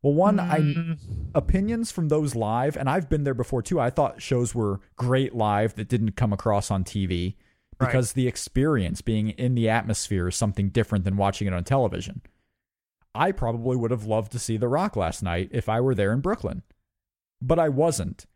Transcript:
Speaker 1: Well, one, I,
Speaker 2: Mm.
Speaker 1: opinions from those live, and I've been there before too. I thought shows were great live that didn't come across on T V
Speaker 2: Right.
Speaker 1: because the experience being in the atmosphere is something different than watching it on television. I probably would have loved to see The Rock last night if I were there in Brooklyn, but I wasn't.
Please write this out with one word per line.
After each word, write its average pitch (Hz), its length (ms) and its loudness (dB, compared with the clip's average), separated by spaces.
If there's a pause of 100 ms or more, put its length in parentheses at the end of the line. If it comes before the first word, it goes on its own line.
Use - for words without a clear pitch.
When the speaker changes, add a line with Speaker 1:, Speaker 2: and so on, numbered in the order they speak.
Speaker 1:
Well, 143 120 2
one, 196 240 4
I, 165 220 0
Speaker 2:
Mm. 160 380 0 (360)
Speaker 1:
opinions 214 560 0
from 160 200 -2
those 151 260 0
live, 117 400 0
and 139 140 -2
I've 160 180 0
been 151 160 0
there 139 100 0
before 120 280 -2
too. 170 180 0
I 120 100 2
thought - 320 0
shows 123 320 0
were 101 280 0 (160)
great 127 360 0
live 107 420 2
that 107 120 -6
didn't 110 300 0
come 107 160 2
across 101 360 0
on 95 140 0
T 98 220 -2
V 90 320 -2 (420)
Speaker 2:
Right. 131 80 2
Speaker 1:
because 123 240 0
the 127 160 0
experience 120 720 0
being 107 280 0
in 127 260 -2
the 113 140 2
atmosphere 104 580 0
is 87 80 -4
something 101 320 0
different 101 380 0
than 98 100 0
watching 98 320 0
it 92 60 -2
on 87 100 -2
television. 123 580 -2 (920)
I 170 160 2
probably 120 460 -2
would 117 140 0
have 113 120 -2
loved 107 300 -2
to 120 60 -6
see 113 180 -2
The 120 100 2
Rock 160 300 0
last 85 260 -2
night 90 300 0
if 117 160 -2
I 110 100 2
were 127 160 2
there 101 160 2
in 127 80 2
Brooklyn, - 440 -4 (800)
but 160 160 4
I 160 120 4
wasn't. 147 560 0 (100)